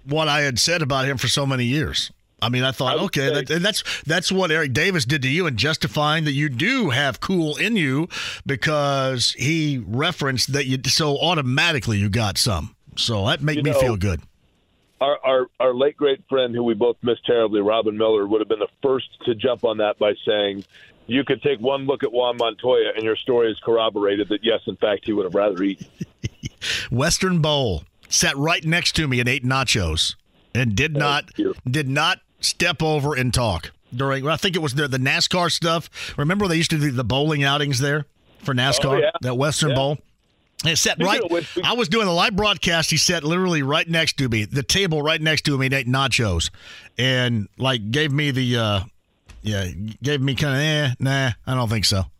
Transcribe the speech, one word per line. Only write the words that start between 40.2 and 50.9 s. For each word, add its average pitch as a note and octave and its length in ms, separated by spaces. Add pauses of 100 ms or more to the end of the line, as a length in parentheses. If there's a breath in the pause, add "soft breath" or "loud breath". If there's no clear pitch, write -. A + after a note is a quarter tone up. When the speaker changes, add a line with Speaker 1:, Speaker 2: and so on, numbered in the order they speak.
Speaker 1:
It D#3+ 120
sat G#3 180
Speaker 2:
Speaking E3 100
Speaker 1:
right, A3 180
Speaker 2:
of E3+ 80
which, E3+ 240
we F3+ 80
Speaker 1:
I F3+ 100
was A#3 160
doing G#3+ 180
the F3 60
live G3 240
broadcast. F#3 540
He D#3 60
sat E3+ 280
literally E3+ 360
right D3 260
next E3 300
to C3+ 120
me, A2 160
the C3+ 180
table E3 400
right D#3 180
next D#3 240
to D3 80
him. C3 80
He C3 60 (100)
ate B2+ 100
nachos A#2+ 600 (480 loud breath)
and, B2 500 (100)
like, B2 340
gave D3 200
me D3 200
the, B2 260
uh, G#2 220 (640)
yeah, G2 240 (340)
gave C#3+ 200
me C3+ 120
kinda, C3+ 240
"Eh, D3 420